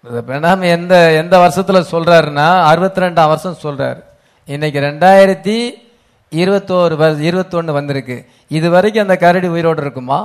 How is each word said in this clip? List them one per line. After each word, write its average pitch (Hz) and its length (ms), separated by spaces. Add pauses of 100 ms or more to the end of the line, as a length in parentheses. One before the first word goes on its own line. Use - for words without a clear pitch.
பிரதர் 120 240
பெர்னாம் 170 400
எந்த, 175 260 (180)
எந்த 165 260
வருஷத்துல 185 420 (100)
சொல்றாருன்னா, 160 580 (140)
அறுபத்தி 175 380
ரெண்டாம் 170 320
வருஷம் 160 300
சொல்றாரு. 139 380 (480)
இன்னைக்கு 143 320
ரெண்டாயிரத்தி 190 760 (760)
இருபத்தோரு 180 640
வரு-, 151 260
இருபத்தொன்னு 170 500
வந்திருக்கு. 139 460 (320)
இது 156 200
வரைக்கும் 208 360
அந்த 185 100
கரடி 175 320
உயிரோடு 165 340
இருக்குமா? 131 420